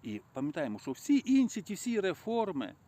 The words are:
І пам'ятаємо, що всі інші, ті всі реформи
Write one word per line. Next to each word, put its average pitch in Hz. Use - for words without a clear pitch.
І 107
пам'ятаємо, 135
що 135
всі 285
інші, 254
ті 202
всі 233
реформи 190